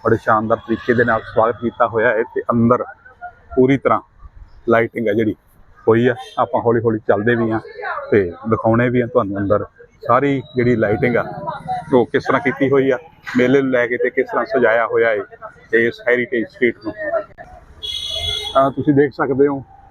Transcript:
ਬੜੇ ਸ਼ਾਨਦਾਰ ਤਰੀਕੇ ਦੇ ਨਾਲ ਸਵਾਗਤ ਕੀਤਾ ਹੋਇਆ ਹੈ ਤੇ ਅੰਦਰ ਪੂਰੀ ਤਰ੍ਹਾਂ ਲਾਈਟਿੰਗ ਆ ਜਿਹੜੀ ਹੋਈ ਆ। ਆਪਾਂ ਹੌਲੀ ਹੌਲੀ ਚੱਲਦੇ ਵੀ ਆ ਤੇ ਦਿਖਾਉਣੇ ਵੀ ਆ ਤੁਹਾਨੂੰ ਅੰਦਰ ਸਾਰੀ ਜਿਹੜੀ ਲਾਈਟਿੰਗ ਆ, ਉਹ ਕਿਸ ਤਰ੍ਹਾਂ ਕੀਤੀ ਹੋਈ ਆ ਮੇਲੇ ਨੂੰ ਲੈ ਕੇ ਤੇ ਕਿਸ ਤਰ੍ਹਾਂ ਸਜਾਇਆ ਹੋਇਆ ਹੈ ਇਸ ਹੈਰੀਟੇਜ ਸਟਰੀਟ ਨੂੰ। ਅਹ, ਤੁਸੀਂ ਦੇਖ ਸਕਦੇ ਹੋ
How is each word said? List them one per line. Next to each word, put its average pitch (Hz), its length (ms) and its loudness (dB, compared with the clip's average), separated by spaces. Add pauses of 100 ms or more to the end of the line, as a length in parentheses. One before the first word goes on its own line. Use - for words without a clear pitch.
ਬੜੇ 113 120 4
ਸ਼ਾਨਦਾਰ 113 420 0
ਤਰੀਕੇ 117 360 -2
ਦੇ 117 100 2
ਨਾਲ 113 160 0 (140)
ਸਵਾਗਤ 117 260 0
ਕੀਤਾ 120 260 0
ਹੋਇਆ 110 220 0
ਹੈ 113 140 0 (120)
ਤੇ - 160 -6
ਅੰਦਰ 117 340 2 (720)
ਪੂਰੀ 131 220 4
ਤਰ੍ਹਾਂ 110 220 0 (680)
ਲਾਈਟਿੰਗ 113 400 0
ਆ 104 40 0
ਜਿਹੜੀ 110 220 0 (540)
ਹੋਈ 113 200 4
ਆ। 120 60 2 (240)
ਆਪਾਂ 117 220 0
ਹੌਲੀ 117 200 2
ਹੌਲੀ 110 180 0
ਚੱਲਦੇ 110 360 0
ਵੀ 117 160 0
ਆ 113 100 -2 (500)
ਤੇ 202 140 4 (240)
ਦਿਖਾਉਣੇ 113 400 2
ਵੀ 123 120 0
ਆ 117 60 0
ਤੁਹਾਨੂੰ 101 320 -2
ਅੰਦਰ 101 260 0 (420)
ਸਾਰੀ 135 360 2 (140)
ਜਿਹੜੀ 120 200 2
ਲਾਈਟਿੰਗ 113 400 0
ਆ, - 80 0 (720)
ਉਹ 113 120 4
ਕਿਸ - 180 -4
ਤਰ੍ਹਾਂ - 160 0
ਕੀਤੀ 135 300 -2
ਹੋਈ 135 200 2
ਆ 123 80 0 (380)
ਮੇਲੇ 127 260 4
ਨੂੰ 135 80 -2
ਲੈ 120 160 2
ਕੇ 120 100 0
ਤੇ 123 140 -2
ਕਿਸ 127 160 -2
ਤਰ੍ਹਾਂ 127 200 -4
ਸਜਾਇਆ 117 400 2
ਹੋਇਆ 113 220 2
ਹੈ 107 80 0 (560)
ਇਸ 117 360 0
ਹੈਰੀਟੇਜ 120 400 0
ਸਟਰੀਟ - 360 -2
ਨੂੰ। - 80 -8
ਅਹ, - 1800 -6
ਤੁਸੀਂ 143 240 0
ਦੇਖ 139 180 4
ਸਕਦੇ 139 360 0
ਹੋ 139 140 -4 (280)